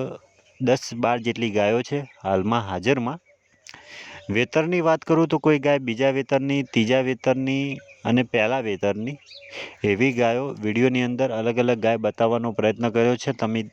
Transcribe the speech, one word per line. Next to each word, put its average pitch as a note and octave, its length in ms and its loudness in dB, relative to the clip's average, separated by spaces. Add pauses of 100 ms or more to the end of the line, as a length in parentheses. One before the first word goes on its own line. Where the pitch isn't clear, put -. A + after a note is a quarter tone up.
(600)
દસ B2+ 340 0
બાર A#2 240 0
જેટલી A#2 320 -2
ગાયો G#2 320 2
છે C#3+ 280 -8 (120)
હાલમાં G2 460 0
હાજરમાં. A#2+ 500 -2 (1120)
વેતરની D#3 500 0
વાત D#3+ 200 2
કરું, D#3+ 280 2
તો D#3 100 0
કોઈ D3+ 200 4
ગાય C#3+ 200 2
બીજા C3 320 0
વેતરની, C#3 520 0
ત્રીજા B2 380 2
વેતરની C3 800 -2 (260)
અને A#2+ 180 2
પહેલા B2 380 0
વેતરની, G#2+ 560 -4 (680)
એવી G#2 280 2
ગાયો A#2+ 360 0
વીડિયોની A#2+ 540 0
અંદર B2 280 -2
અલગ A2+ 280 -2
અલગ B2 200 2
ગાય A2+ 180 2
બતાવવાનો A2+ 560 0
પ્રયત્ન A2 360 0
કર્યો A#2 280 2
છે. C#3 160 -4
તમે A2+ 400 -4